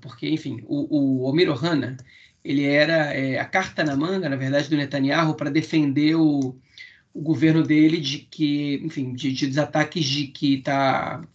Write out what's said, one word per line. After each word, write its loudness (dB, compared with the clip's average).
Porque, -10
enfim, -4
o, 0
o 0
Amir 4
Ohana, -2
ele -2
era, 2
é, -2
a -2
carta -2
na -2
manga, -2
na -4
verdade, 0
do 0
Netanyahu 0
pra -4
defender 2
o, 2
o -10
governo 4
dele 4
de -4
que, -2
enfim, -6
de, -4
de, -2
dos -2
ataques 0
de -2
que 0
tá, -2